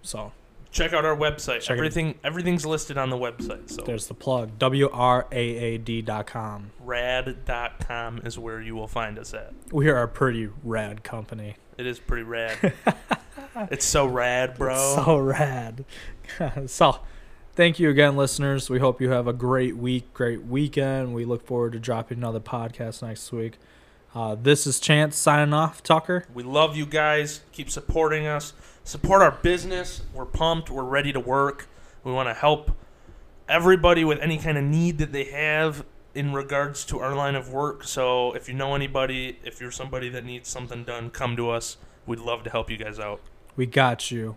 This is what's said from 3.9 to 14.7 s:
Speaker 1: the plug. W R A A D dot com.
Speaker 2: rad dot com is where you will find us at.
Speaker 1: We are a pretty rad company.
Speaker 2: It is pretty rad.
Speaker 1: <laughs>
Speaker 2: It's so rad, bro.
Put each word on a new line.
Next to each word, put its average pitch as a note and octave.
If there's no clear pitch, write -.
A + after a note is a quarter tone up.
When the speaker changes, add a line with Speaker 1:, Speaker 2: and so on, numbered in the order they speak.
Speaker 1:
the A#2
plug. A#2
W C3+
R B2
A B2
A A#2
D A2+
dot G#2+
com. G#2
Speaker 2:
rad B2
dot A#2+
com A#2
is A#2
where A2+
you A2+
will A2
find G#2+
us -
at. A2
Speaker 1:
We D3+
are B2+
a A#2
pretty A#2
rad A2
company. G#2+
Speaker 2:
It B2
is A#2+
pretty A#2+
rad. A2+
Speaker 1:
<laughs> -
Speaker 2:
It's -
so D3
rad, B2+
bro. C3